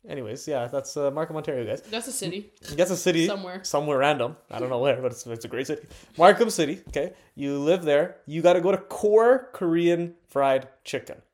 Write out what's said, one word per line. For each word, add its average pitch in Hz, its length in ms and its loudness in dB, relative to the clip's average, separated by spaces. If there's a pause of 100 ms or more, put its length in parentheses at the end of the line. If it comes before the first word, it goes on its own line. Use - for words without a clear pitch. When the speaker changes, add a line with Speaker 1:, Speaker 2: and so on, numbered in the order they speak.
Speaker 1:
Anyways, 131 400 -10
yeah, 127 200 -4
that's, 135 300 -8
uh, 143 120 0
Markham, 156 260 -6
Ontario, 139 300 -6
guys. 110 160 -6
Speaker 2:
That's 226 260 -10
a 254 40 -12
city. 190 400 -8 (220)
Speaker 1:
That's 175 180 0
a 170 60 -2
city. 165 280 2
Speaker 2:
Somewhere. 185 380 -6
Speaker 1:
Somewhere 147 340 0
random. 135 400 0 (140)
I - 80 -10
don't 127 100 -4
know 127 80 -2
where, 127 240 0
but 123 100 -2
it's, - 140 -16
it's 117 200 -10
a - 20 -12
great 123 180 -6
city. 147 160 -8 (340)
Markham 202 360 8
City, 160 380 -2
okay? 151 240 -6 (200)
You 143 240 -4
live 165 240 2
there. 156 360 2 (100)
You 156 160 -6
gotta 175 180 6
go 185 100 2
to 196 60 2
Core 226 760 2
Korean 170 600 0 (140)
Fried 135 400 0 (160)
Chicken. - 400 -10 (100)